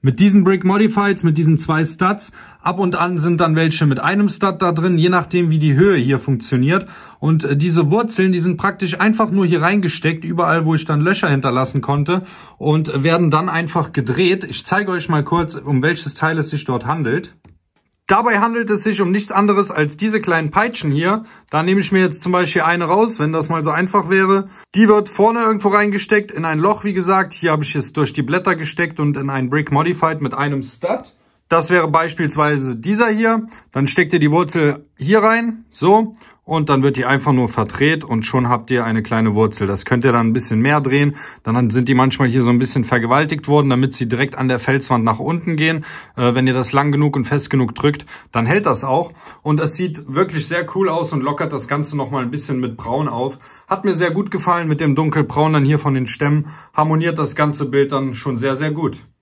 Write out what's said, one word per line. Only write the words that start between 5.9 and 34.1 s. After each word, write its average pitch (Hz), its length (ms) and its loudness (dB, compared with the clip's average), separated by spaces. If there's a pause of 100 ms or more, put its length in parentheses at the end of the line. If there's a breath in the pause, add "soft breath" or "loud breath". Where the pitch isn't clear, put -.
hier 135 240 2
funktioniert. 139 680 0 (340 loud breath)
Und, 156 240 2
äh, 143 100 0
diese 160 340 2
Wurzeln, 190 440 2
die 175 80 0
sind 175 160 0
praktisch 196 420 -4
einfach 220 320 2
nur 190 140 2
hier 170 160 2
reingesteckt, 165 640 0
überall 165 400 0
wo 160 100 2
ich 151 80 -2
dann 151 160 -2
Löcher 180 300 0
hinterlassen 131 500 0
konnte 147 440 0 (340 loud breath)
und 151 440 0
werden 165 300 2
dann 160 160 0
einfach 165 460 -4
gedreht. 160 500 0
Ich - 220 -10
zeige 190 260 -2
euch 180 160 -4
mal 151 160 0
kurz, 165 320 -2
um 135 260 -2
welches 156 340 -2
Teil 160 220 -2
es 151 120 -2
sich 147 160 -6
dort 123 200 -4
handelt. 143 480 -4 (760)
Dabei 220 320 2
handelt 233 300 -2
es 202 140 -2
sich 202 160 -2
um 180 120 0
nichts 202 200 -2
anderes 202 400 2
als 151 240 -2
diese 214 240 -2
kleinen 160 320 -2
Peitschen 214 400 -2
hier. 180 320 0 (260 loud breath)
Da 156 140 -2
nehme 190 160 2
ich 196 140 -2
mir 190 80 4
jetzt 180 200 0
zum 180 120 -2
Beispiel 175 300 0
eine 175 200 0
raus, 196 340 0
wenn 151 140 0
das 160 160 -2
mal 160 160 -2
so 160 60 0
einfach 175 400 0
wäre. 196 400 2 (260 loud breath)
Die 208 140 6
wird 208 180 6
vorne 226 320 2
irgendwo 214 300 0
reingesteckt 208 600 0
in 156 140 -8
ein 160 160 -2
Loch, 202 240 0
wie 208 80 -2
gesagt. 190 420 0
Hier 170 180 -2
habe 151 120 0
ich 143 120 -8
es - 180 -4
durch 147 180 0
die - 100 -4
Blätter 175 360 -2
gesteckt 160 420 -6
und 147 160 0
in 139 140 -6
ein 131 200 -4
Brick 147 220 -2
Modified 160 500 0
mit 127 120 -4
einem 139 300 -2
Stud. - 520 -8 (320)
Das 165 220 2
wäre 175 180 2
beispielsweise 151 880 0
dieser 202 320 0
hier. 226 400 0 (240 loud breath)
Dann 139 160 0
steckt 160 240 0